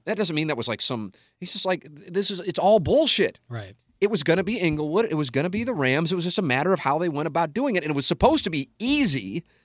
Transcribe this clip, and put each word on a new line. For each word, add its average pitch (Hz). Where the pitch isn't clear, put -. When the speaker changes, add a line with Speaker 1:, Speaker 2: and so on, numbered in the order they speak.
Speaker 1:
that 208
doesn't 180
mean 156
that 147
was, 117
like, 107
some, 107
he's 180
just -
like, 185
"This 185
is, 190
it's 170
all 202
bullshit." 208
Speaker 2:
Right. 107
Speaker 1:
It 208
was 202
gonna 170
be 220
Inglewood. 151
It 156
was 151
gonna 135
be 214
the 254
Rams. 151
It -
was 175
just 180
a -
matter 151
of 185
how 139
they 175
went 147
about 156
doing 247
it. 175
And 151
it 147
was 139
supposed 269
to 175
be 151
easy, 170